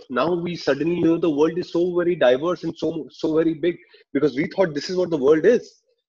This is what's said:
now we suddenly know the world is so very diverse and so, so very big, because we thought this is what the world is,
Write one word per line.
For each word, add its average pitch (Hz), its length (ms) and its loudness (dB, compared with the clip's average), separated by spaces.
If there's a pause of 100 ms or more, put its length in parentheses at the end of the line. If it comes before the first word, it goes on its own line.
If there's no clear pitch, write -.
now 135 240 0
we 175 220 -4
suddenly 156 460 -2
know 165 160 4
the 170 120 0
world 156 280 2
is 180 160 -6
so 175 240 0
very 175 180 0
diverse 151 480 2
and 165 140 -6
so, 160 320 -6
so 160 260 -4
very 165 180 2
big, 160 220 -4 (380)
because 139 240 0
we 151 100 0
thought 180 260 -2
this 143 160 -8
is 185 60 -6
what 180 140 -2
the 165 80 -2
world 151 280 4
is, - 360 2 (280)